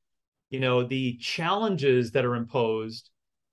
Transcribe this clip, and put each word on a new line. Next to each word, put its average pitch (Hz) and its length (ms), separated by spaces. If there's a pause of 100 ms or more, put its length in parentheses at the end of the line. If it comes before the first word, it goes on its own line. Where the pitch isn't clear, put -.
(500)
you 131 100
know, 123 240
the 127 320
challenges 160 960
that 127 140
are 120 100
imposed 113 720 (440)